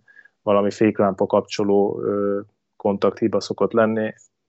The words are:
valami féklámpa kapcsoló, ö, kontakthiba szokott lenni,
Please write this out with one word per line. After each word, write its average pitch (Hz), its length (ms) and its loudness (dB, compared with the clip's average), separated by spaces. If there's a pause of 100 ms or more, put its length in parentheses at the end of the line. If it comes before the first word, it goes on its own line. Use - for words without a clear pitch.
(440)
valami 101 280 2
féklámpa 101 540 0
kapcsoló, 101 760 0
ö, 101 380 -2 (380)
kontakthiba 101 640 -2
szokott - 320 -4
lenni, 110 420 0 (360)